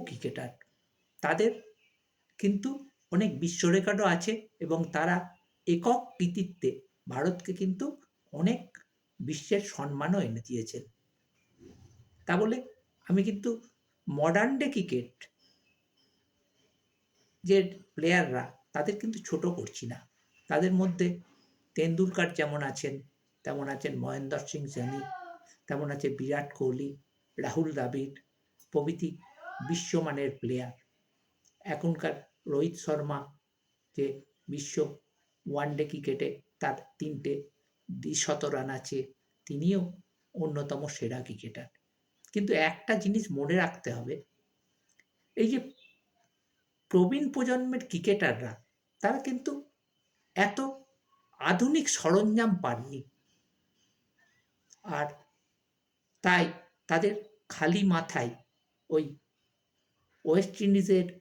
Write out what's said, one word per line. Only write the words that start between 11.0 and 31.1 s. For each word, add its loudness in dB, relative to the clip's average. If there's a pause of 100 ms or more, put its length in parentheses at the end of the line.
তা 2
বলে 2 (500)
আমি 4
কিন্তু -2 (560)
মডার্ন 2
ডে 2
ক্রিকেট -2 (2250)
যে 6 (380)
প্লেয়াররা, 2 (300)
তাদের 0
কিন্তু -4 (100)
ছোট -2 (140)
করছি -10
না। -12 (520)
তাদের 4
মধ্যে 2 (680)
তেন্ডুলকার 2 (100)
যেমন 0 (100)
আছেন, -6 (500)
তেমন -4
আছেন -6 (100)
মহেন্দ্র -4 (100)
সিং -6 (120)
ধোনি, -4 (640)
তেমন -4
আছে -2 (100)
বিরাট -2 (100)
কোহলি, -2 (480)
রাহুল 0
দ্রাবিড় -4 (580)
প্রভৃতি 0 (600)
বিশ্বমানের 0 (100)
প্লেয়ার। -4 (1000)